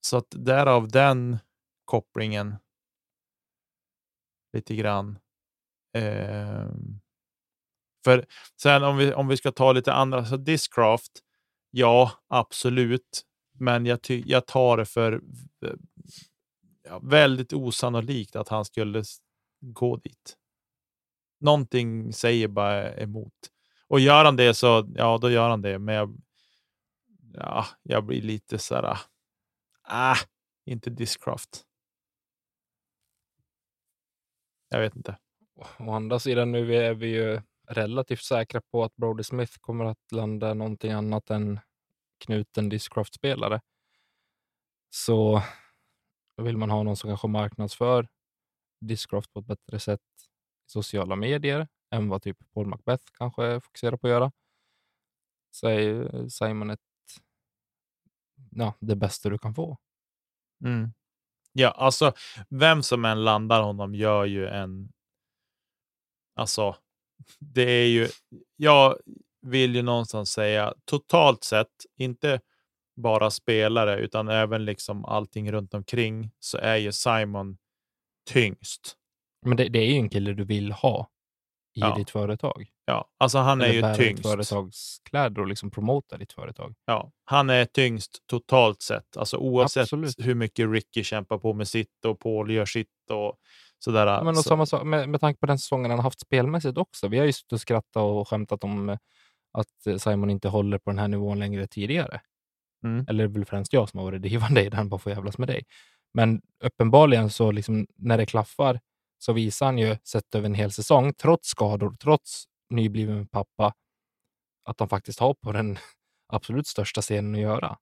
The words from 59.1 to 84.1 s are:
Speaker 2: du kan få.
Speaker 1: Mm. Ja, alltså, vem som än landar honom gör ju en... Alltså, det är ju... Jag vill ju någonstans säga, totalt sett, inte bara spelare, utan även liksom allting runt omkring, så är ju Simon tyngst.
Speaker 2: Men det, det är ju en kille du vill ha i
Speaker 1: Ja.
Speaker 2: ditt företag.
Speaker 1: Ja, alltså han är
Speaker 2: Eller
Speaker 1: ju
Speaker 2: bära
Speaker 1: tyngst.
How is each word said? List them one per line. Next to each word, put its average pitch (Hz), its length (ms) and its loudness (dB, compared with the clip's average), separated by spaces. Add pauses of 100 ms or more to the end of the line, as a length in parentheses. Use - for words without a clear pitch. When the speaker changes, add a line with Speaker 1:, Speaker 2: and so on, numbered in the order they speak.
Speaker 2:
du 104 80 -4
kan 110 160 -8
få. 160 240 -8 (840)
Speaker 1:
Mm. 113 280 -4 (600)
Ja, 127 180 6
alltså, 135 420 2 (380)
vem 151 320 4
som 120 220 0
än 110 200 0
landar 110 380 4
honom 101 320 -4
gör 104 300 2
ju 98 220 -4
en... 98 460 -8 (1400)
Alltså, 104 420 -2 (640)
det 127 240 0
är 123 260 4
ju... 117 200 2 (480)
Jag 143 420 6 (440)
vill 127 320 2
ju 120 80 0
någonstans 117 500 -2
säga, 107 420 0 (100)
totalt 147 600 4
sett, - 400 -2 (120)
inte 131 440 -4 (560)
bara 110 340 2
spelare, 110 640 0
utan 110 320 -6
även 110 360 0
liksom 104 400 -8
allting 107 480 -6
runt 104 220 -6
omkring, 110 640 -4
så - 200 -10
är 110 180 0
ju 104 160 -2
Simon 101 640 -2 (720)
tyngst. - 640 -2 (500)
Speaker 2:
Men 123 100 2
det, 127 120 2
det 117 100 2
är 113 140 2
ju 147 60 2
en 113 100 0
kille 101 240 -2
du 101 120 -4
vill 101 280 -4
ha 110 380 -2 (640)
i 120 40 -6
Speaker 1:
Ja. 110 140 0
Speaker 2:
ditt 101 160 -6
företag. 107 600 -6 (140)
Speaker 1:
Ja, - 340 -4
alltså 127 200 2
han 131 220 2
är 123 40 2
Speaker 2:
Eller 117 100 4
Speaker 1:
ju 117 80 2
Speaker 2:
bära 107 120 0
Speaker 1:
tyngst. 107 280 2